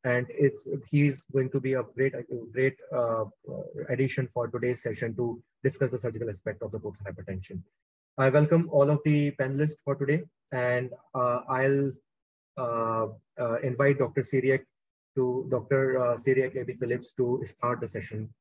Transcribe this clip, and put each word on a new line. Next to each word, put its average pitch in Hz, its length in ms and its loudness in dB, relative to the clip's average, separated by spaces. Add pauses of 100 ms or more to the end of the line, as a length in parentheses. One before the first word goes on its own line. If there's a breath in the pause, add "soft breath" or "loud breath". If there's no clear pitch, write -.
And 123 260 0
it's, - 380 0 (220)
he's 143 360 2
going 131 260 0
to 135 100 0
be 131 120 0
a 127 100 0 (120)
great, 135 180 2
a 127 100 -8 (280)
great, 131 240 2 (180)
uh, 117 300 0
uh, - 380 -10 (260)
addition 127 460 0
for 117 160 -2
today's 120 340 -2
session 113 320 -6
to 117 260 -4 (220)
discuss 135 280 0
the 123 60 -4
surgical 113 320 -4
aspect 98 320 -8
of 110 100 -8
the 107 80 -8
portal 104 280 -10
hypertension. 92 540 -10 (560)
I 135 120 4
welcome 151 420 6
all 139 180 6
of 147 160 4
the 147 340 4
panelists 139 460 0
for 139 100 0
today, 143 280 0 (280)
and, 123 380 0 (240)
uh, 123 340 0
I'll, 135 440 2 (680)
uh, 117 500 0 (320)
uh, 117 220 0
invite 139 380 2
Doctor 131 240 0
Syriac 131 420 2 (500)
to, 127 360 0
Doctor, 131 520 2
uh, 120 140 2
Syriac 131 380 2
A 123 100 -4
B 120 80 -8
Phillips 123 400 -4
to 123 320 0
start 120 340 -4
the 117 80 -6
session 107 400 -8 (140)